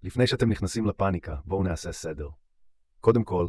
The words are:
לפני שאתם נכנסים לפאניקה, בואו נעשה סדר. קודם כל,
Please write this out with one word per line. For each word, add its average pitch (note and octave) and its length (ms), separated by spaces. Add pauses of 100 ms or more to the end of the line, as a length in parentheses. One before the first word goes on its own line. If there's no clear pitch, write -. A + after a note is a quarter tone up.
לפני B2 240
שאתם B2 220
נכנסים G#2 380
לפאניקה, F2+ 580
בואו F#2+ 180
נעשה E2+ 300
סדר. D2 360 (720)
קודם A2+ 240
כל, F2 240